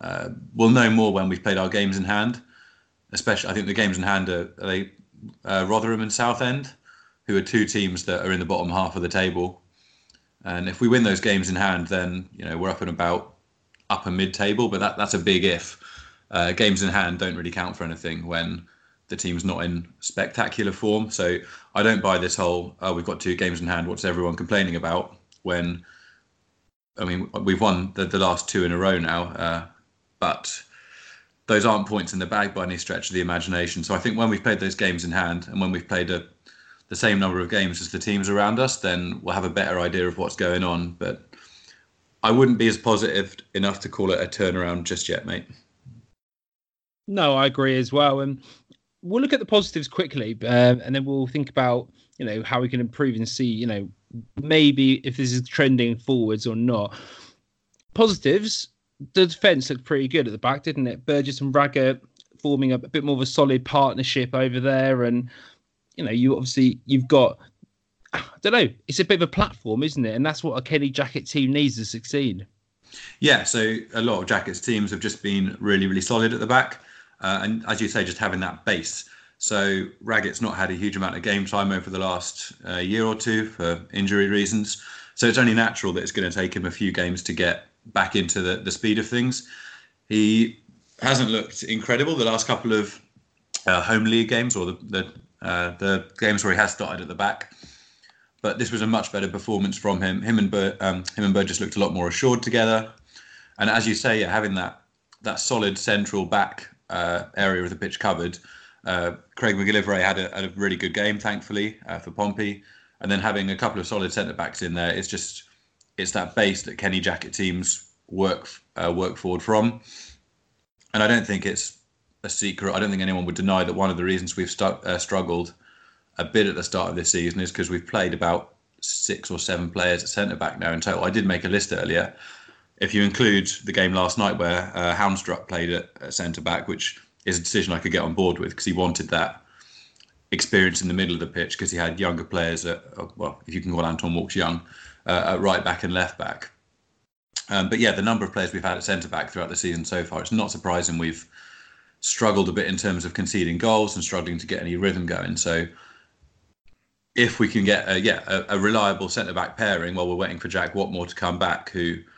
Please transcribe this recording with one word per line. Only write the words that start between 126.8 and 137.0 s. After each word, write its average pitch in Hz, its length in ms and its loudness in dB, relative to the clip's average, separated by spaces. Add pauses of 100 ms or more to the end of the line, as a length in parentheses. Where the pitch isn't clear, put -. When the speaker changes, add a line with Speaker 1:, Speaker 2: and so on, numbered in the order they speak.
Speaker 1:
of 87 60 -6
this 85 160 0
season 87 280 0
is 90 120 -4
'cause 87 180 -4
we've 87 160 -6
played 92 260 0
about 85 440 -2 (240)
six - 500 -6
or 87 80 -6
seven 87 320 -4
players 90 320 0
at - 60 -10
centre 98 280 -2
back 78 220 -4
now 85 140 -2
in 82 80 -4
total. 87 240 -2
I 90 60 0
did 101 140 0
make 90 200 0
a 92 40 -4
list 98 240 0
earlier. 87 420 0 (640)
If 104 140 -2
you 104 100 4
include 98 480 4 (140)
the 98 80 -6
game 95 200 2
last 92 260 0
night 98 200 0
where, 90 360 -2
uh, 87 200 0
Houndstruck 95 540 -2
played 85 220 -2
at, 85 200 -4 (100)
at 80 120 -12
centre 85 280 -6
back, 85 260 -2
which - 320 -6 (280)